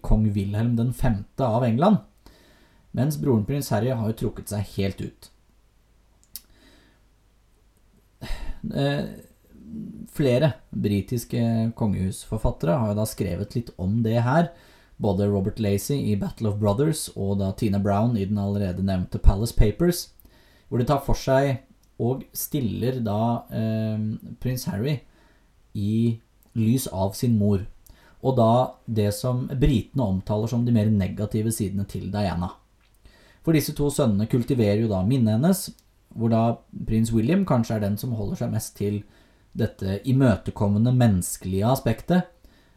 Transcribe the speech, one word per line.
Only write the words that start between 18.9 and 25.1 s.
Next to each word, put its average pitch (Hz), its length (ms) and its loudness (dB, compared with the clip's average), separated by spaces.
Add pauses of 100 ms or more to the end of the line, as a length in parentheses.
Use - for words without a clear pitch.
Palace 107 320 4
Papers, 165 540 2 (600)
hvor 120 140 -2
de 117 80 0
tar 139 160 0
for - 80 0
seg 135 460 0 (400)
og 120 240 -2 (100)
stiller 120 720 -4
da, 113 380 0 (100)
eh, 110 460 -2 (420)
prins 127 240 -4
Harry 131 380 -4 (720)